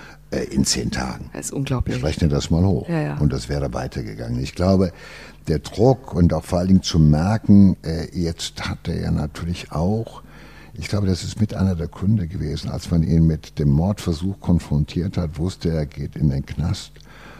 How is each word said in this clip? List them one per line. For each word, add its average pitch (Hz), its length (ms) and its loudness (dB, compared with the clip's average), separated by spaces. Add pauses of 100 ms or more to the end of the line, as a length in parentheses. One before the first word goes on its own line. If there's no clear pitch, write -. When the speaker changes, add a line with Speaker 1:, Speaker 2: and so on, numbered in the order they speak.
(320)
Speaker 1:
ja. 65 60 -2
Speaker 2:
äh, 62 60 -4
in 65 200 0
zehn 60 260 -2
Tagen. 65 440 -6
Speaker 1:
Das - 120 -10
ist - 60 -10
unglaublich. 135 460 -2
Speaker 2:
Ich 123 40 -6
rechne 78 260 2
das 71 220 0
mal 85 140 4
hoch. 95 240 0
Speaker 1:
Ja, 165 120 -2
ja. 73 180 -4
Speaker 2:
Und 127 160 2
das - 160 -6
wäre 139 240 -2
weitergegangen. 58 640 -6
Ich - 140 -8
glaube, 92 380 2 (540)
der 78 120 0
Druck - 560 0
und 85 180 4
auch 78 120 -4
vor 87 160 -2
allen 92 80 -2
Dingen 95 140 6
zu - 160 -2
merken, 95 840 6
äh, 82 240 -4 (100)
jetzt - 480 -6
hat - 220 -6
er 82 100 -2
ja 82 120 -2
natürlich 82 640 -4
auch, 104 500 -2 (500)
ich - 160 -10
glaube, 101 180 2
das 92 180 0
ist 95 160 -8
mit 107 120 0
einer 95 220 2
der 82 140 -4
Gründe 98 380 0
gewesen, 76 440 -6
als - 200 -6
man 85 120 4
ihn 80 240 4
mit 78 320 -2
dem 73 120 4
Mordversuch 90 720 0
konfrontiert 85 800 0
hat, 82 180 -4
wusste 87 320 -4
er, 78 160 -2
geht 71 320 -10
in 71 140 2
den 69 160 -4
Knast. - 460 -4 (480)